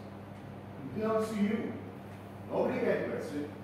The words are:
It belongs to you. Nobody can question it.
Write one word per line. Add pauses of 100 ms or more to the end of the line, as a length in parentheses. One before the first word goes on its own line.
(840)
It
belongs
to
you. (760)
Nobody
can
question
it. (140)